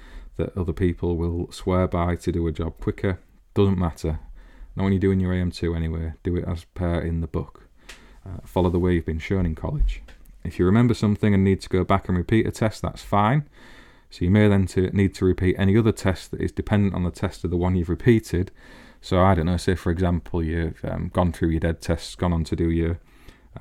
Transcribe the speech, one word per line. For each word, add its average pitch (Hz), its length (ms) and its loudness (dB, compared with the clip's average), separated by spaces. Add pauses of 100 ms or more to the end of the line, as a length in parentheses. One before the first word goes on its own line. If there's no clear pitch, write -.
(360)
that - 200 -6
other 90 160 -2
people 87 440 0
will 85 360 -2
swear 92 340 0
by 87 300 0
to 85 160 -4
do 85 140 -2
a 82 60 -2
job 82 280 -6
quicker. 98 380 -4 (360)
Doesn't 98 240 4
matter. 80 420 -2 (540)
Not 95 100 -2
when 98 80 2
you're 95 80 2
doing 95 200 4
your 90 140 0
A - 20 0
M 90 140 0
two 85 240 -4
anyway. 80 480 -4
Do 87 140 -2
it 87 100 -4
as 82 180 -6
per 85 360 -4
in 82 200 -2
the 82 60 -4
book. - 420 -8 (560)
Uh, 90 200 -12
follow 90 260 0
the 90 80 0
way 90 160 2
you've 82 100 0
been 80 140 -4
shown 92 260 -2
in 82 100 -2
college. - 480 -2 (420)
If 87 140 -6
you 90 60 4
remember 113 300 4
something 104 400 2
and 98 100 4
need 95 160 2
to - 80 -14
go 92 160 0
back 98 240 0
and 92 80 0
repeat 107 300 0
a 92 40 -4
test, - 300 -2
that's - 220 -8
fine. 110 460 2 (640)
So - 140 -6
you 87 60 2
may 107 160 6
then 98 200 4
to, 92 240 0
need 95 240 2
to - 100 -2
repeat 92 340 2
any 98 180 4
other 110 160 4
test - 380 -4
that - 100 -8
is 87 120 -4
dependent 101 420 0
on 90 80 -2
the 87 80 -2
test - 340 -6
of 87 60 -4
the 87 60 -2
one 90 200 0
you've 87 120 0
repeated. 95 640 2 (500)
So - 200 0
I 95 140 6
don't 80 120 2
know, 90 100 0
say 92 180 0
for 87 160 -2
example, 87 520 0
you've, 80 420 -4
um, 85 280 -6
gone 90 200 2
through - 160 0
your 80 120 0
dead 82 200 -2
tests, - 340 -4
gone 87 180 -2
on 82 120 0
to 85 120 -6
do 85 140 0
your, 82 300 -2 (600)